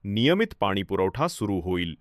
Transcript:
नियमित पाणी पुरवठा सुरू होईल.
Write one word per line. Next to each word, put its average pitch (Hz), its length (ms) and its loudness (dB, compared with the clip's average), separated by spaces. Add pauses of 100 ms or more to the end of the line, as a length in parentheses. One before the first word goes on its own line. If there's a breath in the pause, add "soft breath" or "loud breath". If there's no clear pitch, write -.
नियमित 120 560 2
पाणी 98 240 0
पुरवठा 95 440 0
सुरू 101 320 -2
होईल. 87 420 -4